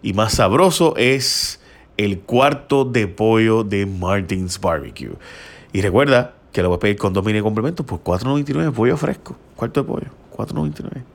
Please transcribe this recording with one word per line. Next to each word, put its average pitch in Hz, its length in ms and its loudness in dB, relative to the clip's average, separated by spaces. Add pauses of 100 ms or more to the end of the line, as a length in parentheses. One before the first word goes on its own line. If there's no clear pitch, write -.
y 95 120 -4
más 107 180 2
sabroso 156 640 4
es - 640 0 (360)
el 101 220 0
cuarto 135 680 2
de 117 240 0
pollo 110 560 2
de 101 220 -2
Martins 92 760 -4
Barbecue. - 520 -4 (600)
Y 95 80 -2
recuerda 123 540 2 (180)
que 95 80 -2
lo 90 80 2
puedes 87 140 0
pedir 104 160 2
con 95 160 -2
dos 98 100 0
mini 107 160 0
complementos 113 460 -2
por - 140 -8
cuatro 95 280 -2
noventa 143 220 -2
y - 40 -2
nueve, 160 160 0
pollo 120 280 2
fresco. - 400 -6 (180)
Cuarto 135 260 -2
de - 60 -6
pollo, - 200 -6 (200)
cuatro - 260 -8
noventa 76 280 -4
y - 20 -10
nueve. 127 300 -12